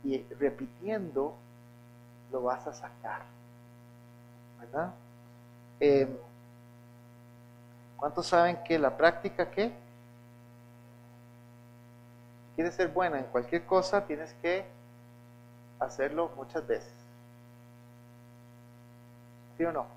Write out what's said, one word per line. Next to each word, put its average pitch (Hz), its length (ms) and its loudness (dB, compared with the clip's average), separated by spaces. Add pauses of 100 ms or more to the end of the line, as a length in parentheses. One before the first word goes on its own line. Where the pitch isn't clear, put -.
y 135 200 -4 (160)
repitiendo 139 960 -4 (960)
lo 131 120 -4
vas 123 240 -2
a 143 60 -10
sacar, 120 480 -12 (1400)
¿verdad? 135 340 -6 (880)
Em, 139 380 4 (1800)
¿cuántos 151 320 -2
saben 170 360 6
que 165 140 2
la 135 200 4
práctica 170 520 4
qué? 214 200 0 (2750)
Si - 60 -16
quieres 165 200 0
ser 180 140 2
buena 170 280 2
en 131 80 -2
cualquier 123 400 0
cosa, 190 400 4
tienes 156 360 -8
que 185 240 0 (1120)
hacerlo 143 560 -2
muchas 135 320 -8
veces. - 260 -4 (2750)
¿Sí 165 60 0
o 170 80 -2
no? 139 140 -4 (120)